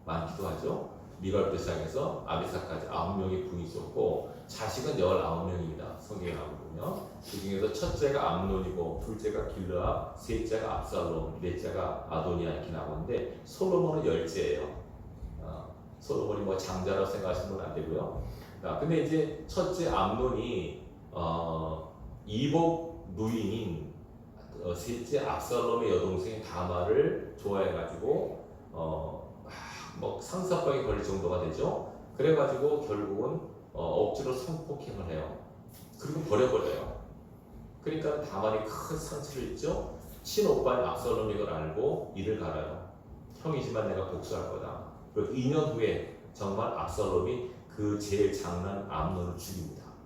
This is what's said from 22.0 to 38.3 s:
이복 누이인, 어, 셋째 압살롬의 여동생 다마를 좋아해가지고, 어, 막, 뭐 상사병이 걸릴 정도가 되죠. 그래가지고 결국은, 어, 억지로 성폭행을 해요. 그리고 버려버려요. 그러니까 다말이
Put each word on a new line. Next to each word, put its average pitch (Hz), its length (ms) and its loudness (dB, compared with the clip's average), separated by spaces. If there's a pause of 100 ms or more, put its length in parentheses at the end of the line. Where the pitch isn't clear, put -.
이복 143 880 2
누이인, 104 760 -2 (720)
어, 87 100 0
셋째 - 460 0
압살롬의 - 680 2
여동생 110 520 2
다마를 - 960 4
좋아해가지고, - 1040 0 (280)
어, 80 720 -6
막, - 80 -14 (460)
뭐 - 220 -2
상사병이 175 640 2
걸릴 101 180 2
정도가 90 380 0
되죠. - 520 0 (240)
그래가지고 143 720 6
결국은, 104 540 0 (320)
어, - 120 -4
억지로 - 480 2
성폭행을 139 800 -4
해요. - 260 -4 (640)
그리고 156 220 -2
버려버려요. - 800 4 (840)
그러니까 151 400 0
다말이 110 420 0